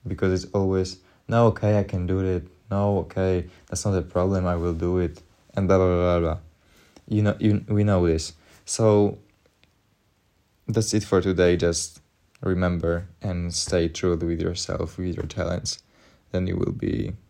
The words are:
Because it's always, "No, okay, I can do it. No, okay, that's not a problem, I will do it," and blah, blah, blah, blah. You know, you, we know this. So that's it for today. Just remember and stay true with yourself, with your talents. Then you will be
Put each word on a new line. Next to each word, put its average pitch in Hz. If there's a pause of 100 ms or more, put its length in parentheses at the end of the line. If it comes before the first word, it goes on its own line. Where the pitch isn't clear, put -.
Because 95
it's -
always, 95 (320)
"No, 117
okay, 104
I 98
can 90
do 95
it. 92 (240)
No, 101
okay, 90 (200)
that's -
not 101
a 90
problem, 90
I 87
will 85
do 87
it," 87 (300)
and 98
blah, 95
blah, 92
blah, 87
blah. 80 (680)
You 107
know, 104
you, 104
we 104
know 92
this. 80 (320)
So 104 (1500)
that's 110
it 110
for 92
today. 90
Just 85 (400)
remember 87 (140)
and 87
stay 85
true 85
with 85
yourself, 87
with 90
your -
talents. - (540)
Then 92
you 90
will -
be - (160)